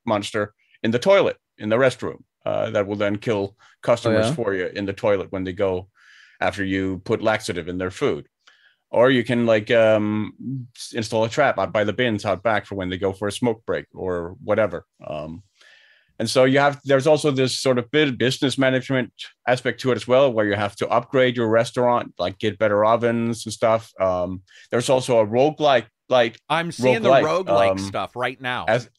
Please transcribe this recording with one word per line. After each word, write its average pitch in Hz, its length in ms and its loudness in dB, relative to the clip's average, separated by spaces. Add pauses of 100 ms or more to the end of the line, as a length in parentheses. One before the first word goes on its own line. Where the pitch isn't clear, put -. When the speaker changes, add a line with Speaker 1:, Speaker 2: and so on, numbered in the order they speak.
Speaker 1:
monster 104 460 -4 (320)
in 113 80 0
the 123 60 2
toilet, 185 400 2 (200)
in 107 120 -4
the 110 60 2
restroom, 120 420 0 (260)
uh, 104 260 -2
that 104 160 -2
will 104 100 -6
then 104 200 -2
kill 104 400 -4 (260)
customers 110 440 2
Speaker 2:
Oh, - 20 0
yeah? 143 60 -2
Speaker 1:
for 110 200 -4
you 90 120 -4
in 101 200 -6
the 98 60 -4
toilet 98 400 -2
when 95 120 -4
they 92 80 -6
go 95 360 -4 (520)
after 95 240 -2
you 95 400 -4
put 110 180 -4
laxative 104 460 -2
in 90 100 -8
their 92 120 -4
food. 92 380 -4 (640)
Or 120 200 4
you 123 140 2
can, 120 220 0
like, 110 240 2
um, 107 640 2 (420)
s-, - 160 -16
install 113 320 -2
a 113 40 -2
trap 131 300 0
out 95 140 -2
by 107 120 2
the 104 80 -4
bins 110 320 -2
out 98 180 -2
back 107 240 -2
for - 100 -12
when 92 120 -6
they 92 100 -6
go 95 140 -2
for 101 160 -6
a 98 40 -6
smoke 113 340 -4
break 78 260 -6
or 87 500 -8
whatever. 98 440 -2 (200)
Um, 78 360 -12 (760)
and 113 120 -4
so 131 140 4
you 135 160 4
have, 143 240 2
there's 135 220 2
also 151 240 4
this 131 300 0
sort 131 180 2
of 110 120 -6
bit 147 260 0
business 123 400 0
management 131 560 0 (340)
aspect 123 340 -2
to 131 120 -2
it 117 40 0
as 107 120 -8
well, 127 240 4
where 110 140 0
you 101 80 0
have 104 220 -4
to - 120 -4
upgrade 123 480 2
your 117 120 0
restaurant, 120 720 0
like, 92 200 -4
get 104 200 -2
better 104 280 2
ovens 117 580 0
and 107 80 -10
stuff. 113 480 0
Um, 92 420 -2 (280)
there's 120 180 -2
also 131 300 2
a 110 80 4
roguelike, 135 600 2 (220)
like, 120 400 2
Speaker 3:
I'm 165 240 -2
seeing 120 300 2
the 123 80 2
Speaker 1:
roguelike, 156 340 4
Speaker 3:
roguelike 98 280 2
Speaker 1:
um, 95 60 -4
Speaker 3:
stuff 98 380 -8
right 123 240 -6
now 123 280 -6
Speaker 1:
as-, 120 180 0
Speaker 3:
in - 120 -20